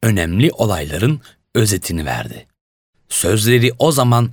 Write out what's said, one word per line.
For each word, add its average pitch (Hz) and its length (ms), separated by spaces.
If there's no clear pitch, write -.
önemli 101 500
olayların 98 680
özetini 92 500
verdi. 60 420
Sözleri 113 680
o 156 140
zaman 120 400